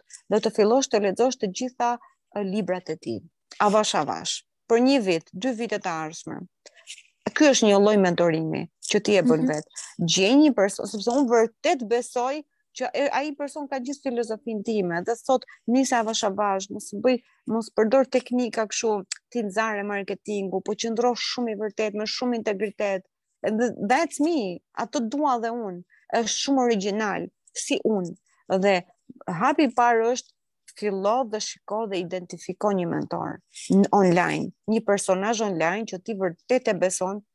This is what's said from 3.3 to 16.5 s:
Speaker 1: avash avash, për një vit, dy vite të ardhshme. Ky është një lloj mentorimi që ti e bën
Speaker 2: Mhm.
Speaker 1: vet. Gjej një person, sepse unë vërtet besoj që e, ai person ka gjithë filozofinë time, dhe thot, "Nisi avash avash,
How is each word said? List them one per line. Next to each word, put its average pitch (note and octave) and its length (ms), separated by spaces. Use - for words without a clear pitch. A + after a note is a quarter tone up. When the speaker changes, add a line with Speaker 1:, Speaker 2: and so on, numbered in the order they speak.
Speaker 1:
avash G#3 340
avash, C3+ 420
për A#3+ 180
një C4+ 180
vit, E3+ 280
dy A#3 240
vite G#3+ 260
të F#3 120
ardhshme. D#3+ 460
Ky D4 240
është A3+ 160
një G3+ 140
lloj G#3 180
mentorimi E3 640
që - 200
ti G#3 160
e F3 80
bën F#3+ 160
Speaker 2:
Mhm. B3+ 80
Speaker 1:
vet. D3+ 160
Gjej F#3 400
një D4+ 180
person, G3+ 320
sepse G#3 240
unë C4+ 180
vërtet A#3 540
besoj B3 640
që B3+ 140
e, C#4 180
ai D4 260
person C#4+ 340
ka C4+ 120
gjithë C#4 220
filozofinë A3+ 640
time, F3+ 380
dhe A#3 140
thot, B3+ 260
"Nisi B3+ 300
avash A3+ 300
avash, G3 460